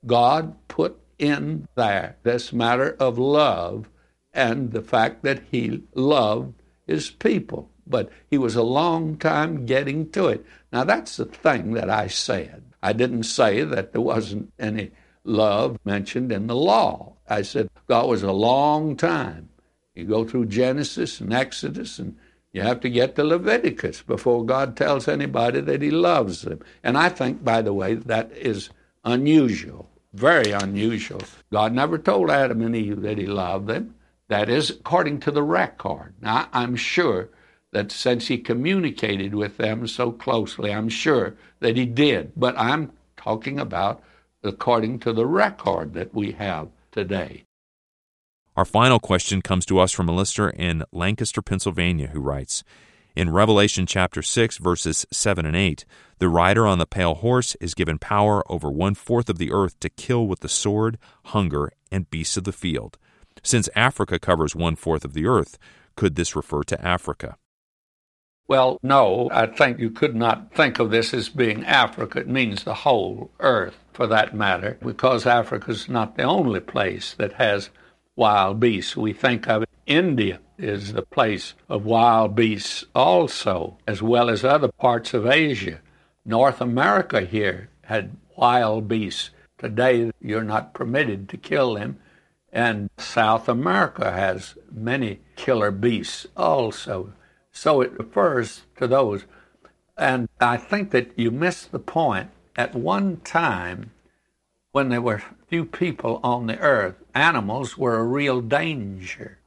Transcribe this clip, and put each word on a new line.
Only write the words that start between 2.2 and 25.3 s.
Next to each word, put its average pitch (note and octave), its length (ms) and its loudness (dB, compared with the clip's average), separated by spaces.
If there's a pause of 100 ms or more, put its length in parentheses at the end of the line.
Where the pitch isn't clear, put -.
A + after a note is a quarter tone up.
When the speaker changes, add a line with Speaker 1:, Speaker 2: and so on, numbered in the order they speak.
Speaker 1:
this A#2+ 280 -2
matter B2 480 0
of B2 200 0
love A2 720 0 (420)
and B2 380 0
the A2 100 -4
fact A2+ 420 0
that C3 280 -2
he A#2+ 320 -2 (100)
loved C3 640 0 (320)
his - 240 -4
people. - 580 -2 (180)
But A2+ 220 -2 (220)
he C#3+ 80 2
was A#2 180 0
a A#2 60 2
long D#3 560 0
time D#3 480 -2
getting C#3 460 0
to F3+ 160 2
it. - 180 -2 (260)
Now, B2 120 0
that's G#3 340 -2
the A#2+ 80 -4
thing A#2+ 460 0
that A2+ 180 -2
I G#2+ 160 0
said. - 560 -6 (200)
I G#2 120 0
didn't A#2+ 300 0
say A2+ 400 2
that B2 280 -4
there A2 80 -2
wasn't A2 580 -2
any G#2+ 340 -6 (300)
love A2 600 2
mentioned G#2 480 -4
in G#2 140 -4
the A#2+ 100 -4
law. E3 560 2 (160)
I G#2+ 140 -2
said G#2+ 260 -2 (180)
God B2+ 220 4
was G#2 140 0
a G2 100 0
long C#3+ 640 2
time. B2+ 540 -4 (440)
You F2 120 -12
go G#2+ 180 0
through A#2 220 -2
Genesis C3 720 -2
and G2+ 140 -4
Exodus, C#3 640 -4
and - 180 -12 (360)
you F#2 100 -6
have A#2+ 180 0
to C3 80 -4
get B2 280 2
to D3 80 2
Leviticus F3+ 760 0
before A#2+ 460 0
God C3 280 0
tells C#3+ 320 0
anybody C#3 540 0